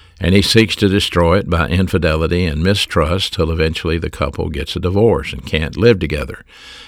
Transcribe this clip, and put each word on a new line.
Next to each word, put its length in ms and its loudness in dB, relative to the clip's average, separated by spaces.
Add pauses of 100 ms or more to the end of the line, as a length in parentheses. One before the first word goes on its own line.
(200)
And 140 2
he 80 6
seeks 360 4
to 100 2
destroy 500 2
it 100 -2
by 200 0
infidelity 800 0
and 180 -2
mistrust 680 0
till 180 0
eventually 480 -2
the 100 -4
couple 400 -4
gets 260 -8
a 40 -4
divorce 520 0
and 140 -12
can't 320 -4
live 220 4
together. 440 -6 (440)